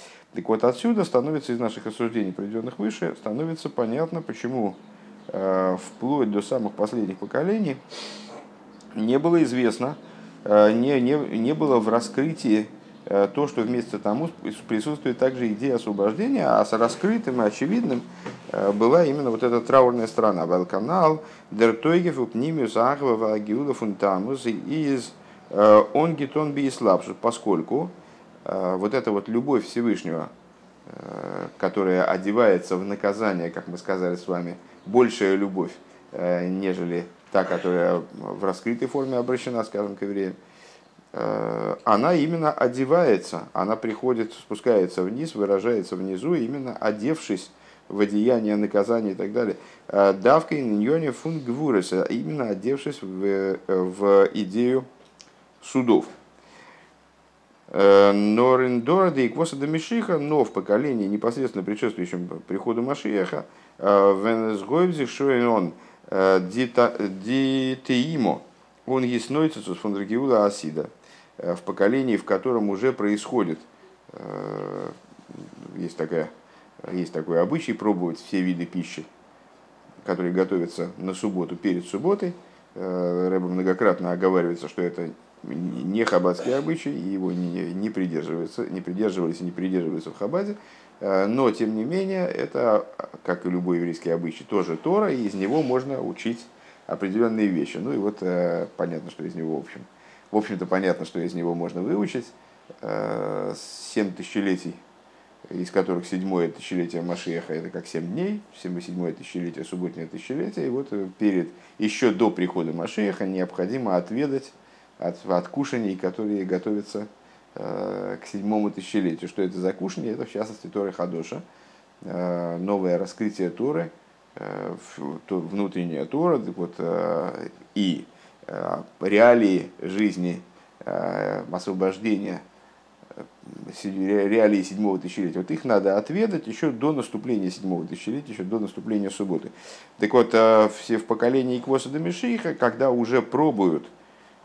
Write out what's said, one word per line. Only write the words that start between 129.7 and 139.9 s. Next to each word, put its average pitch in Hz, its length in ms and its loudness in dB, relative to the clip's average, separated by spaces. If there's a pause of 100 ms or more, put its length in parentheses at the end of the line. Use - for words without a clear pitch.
жизни, 92 600 0 (440)
э, 50 640 -4
освобождения, 95 920 -2 (760)
э, - 60 -12 (520)
се-, - 160 -8
ре-, 98 380 2
реалии 104 340 4
седьмого 98 360 0
тысячелетия. 90 420 -4
Вот 90 100 -6
их 156 140 -4
надо 101 340 2
отведать 175 480 -2
ещё 123 240 -2
до 131 220 0
наступления 110 580 -4
седьмого 90 360 -4
тысячелетия, 110 460 -8
ещё 98 120 -8
до 107 160 -2
наступления 101 500 -4
субботы. 92 400 -4 (480)